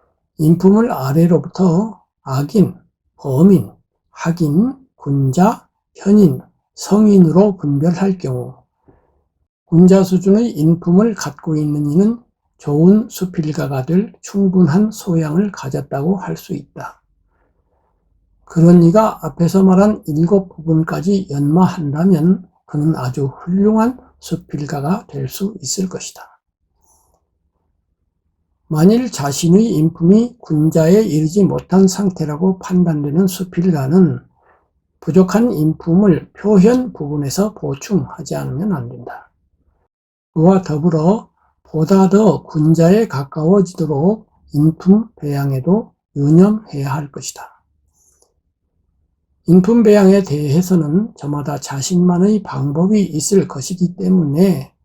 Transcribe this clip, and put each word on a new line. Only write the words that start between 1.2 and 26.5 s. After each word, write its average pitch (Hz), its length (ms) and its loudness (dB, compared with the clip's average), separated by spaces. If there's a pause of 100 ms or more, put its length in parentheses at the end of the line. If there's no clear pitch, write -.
악인, 143 560 -2 (380)
범인, 147 560 2 (380)
학인, 170 680 -2 (200)
군자, 139 720 -2 (260)
현인, 196 460 2 (340)
성인으로 196 800 2
분별할 170 640 -2
경우 127 380 -8 (1160)
군자 185 320 6
수준의 190 460 0
인품을 175 640 0
갖고 - 420 -8
있는 147 340 -4
이는 202 300 0 (380)
좋은 175 500 2
수필가가 147 760 -6
될 190 340 -2
충분한 190 680 0
소양을 170 600 -4
가졌다고 143 680 -6
할 165 180 -10
수 - 160 -14
있다. - 480 -14 (1400)
그런 170 380 4
이가 208 400 2
앞에서 170 400 -2
말한 190 440 2
일곱 175 480 -2
부분까지 160 760 -2
연마한다면 160 1200 0 (160)
그는 151 300 -4
아주 127 280 -6
훌륭한 214 720 -2 (220)
수필가가 151 840 -8
될 139 220 -10
수 202 340 -8
있을 185 260 -8
것이다. - 500 -18 (2250)